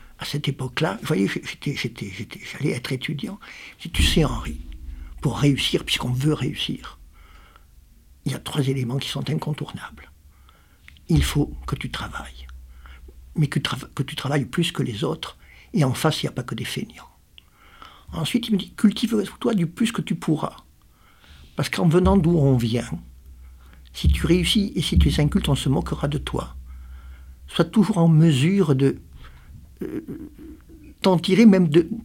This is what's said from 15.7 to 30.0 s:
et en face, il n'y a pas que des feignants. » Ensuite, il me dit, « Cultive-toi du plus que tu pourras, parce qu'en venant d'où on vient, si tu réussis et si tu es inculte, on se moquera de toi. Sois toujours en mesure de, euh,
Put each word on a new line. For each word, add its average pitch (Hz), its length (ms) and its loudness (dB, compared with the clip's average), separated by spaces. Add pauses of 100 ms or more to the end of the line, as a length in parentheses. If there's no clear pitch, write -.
et 160 120 4
en 127 100 2
face, - 280 0
il 139 40 -4
n'y - 40 -4
a - 20 -10
pas 131 100 -8
que - 120 -10
des - 120 -8
feignants. » - 420 -10 (1040)
Ensuite, 170 360 -2
il 220 40 0
me 190 60 2
dit, « 170 180 -8
Cultive-toi 214 800 0
du 170 120 2
plus 226 240 -2
que - 120 -4
tu - 140 -4
pourras, - 400 -2 (1000)
parce 143 140 -4
qu'en 185 180 2
venant 185 300 6
d'où 170 180 4
on 135 220 4
vient, 117 320 -2 (1040)
si - 120 2
tu - 180 2
réussis 180 480 2
et 180 80 0
si - 160 2
tu - 100 6
es 139 120 2
inculte, 147 280 2
on 143 60 4
se 135 140 -2
moquera 151 400 0
de 147 100 -4
toi. - 380 -6 (880)
Sois - 180 0
toujours 190 340 2
en 165 100 6
mesure 160 640 6
de, 135 240 2 (840)
euh, - 180 -8 (1000)